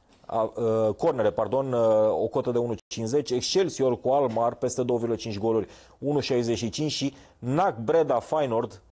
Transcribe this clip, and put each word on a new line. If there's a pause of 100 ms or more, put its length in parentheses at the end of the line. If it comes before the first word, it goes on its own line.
(260)
a,
uh,
cornere,
pardon,
uh,
o
cotă
de
unu (120)
cincizeci,
Excelsior
cu
Almar,
peste
două
virgulă
cinci
goluri, (300)
unu
șaizeci
și
cinci
și (240)
nac
Breda
Feyenoord (100)